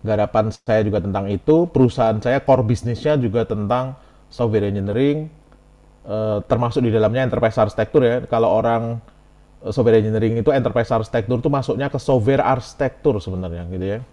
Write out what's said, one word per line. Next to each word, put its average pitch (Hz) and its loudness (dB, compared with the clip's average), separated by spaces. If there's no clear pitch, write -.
Garapan 107 0
saya 110 0
juga 104 0
tentang 98 -4
itu. 160 2
Perusahaan 117 2
saya 127 -2
core 131 2
bisnisnya 120 -2
juga 113 0
tentang 120 -4
software 107 0
engineering, 131 -2
eh, 107 -2
termasuk 120 0
di 120 2
dalamnya 110 2
enterprise 113 0
arsitektur 110 2
ya. 120 2
Kalau 113 2
orang, 117 0
eh, - -8
software 113 4
engineering 110 0
itu 123 2
enterprise 123 0
arsitektur 117 -2
itu 156 2
masuknya 135 -2
ke 131 -4
software 131 2
arsitektur 123 -2
sebenarnya 87 -8
gitu 92 -6
ya. 101 -4